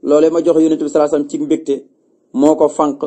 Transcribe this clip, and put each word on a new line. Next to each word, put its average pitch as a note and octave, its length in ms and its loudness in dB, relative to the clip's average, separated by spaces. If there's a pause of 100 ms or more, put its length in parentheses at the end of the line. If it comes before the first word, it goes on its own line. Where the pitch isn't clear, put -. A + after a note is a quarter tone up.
loolee D3+ 280 2
ma E3 120 -2
jox E3 180 2
Yonent D#3+ 220 0
bi D3 60 -4
sallallaahu D3 260 0
alayhi D3 100 -2
wa C#3+ 40 -14
sallam - 0 -
ci D#3 100 -10
mbégte D3 360 -4 (600)
moo C#3+ 220 4
ko D3+ 120 2
fànq D3 380 -2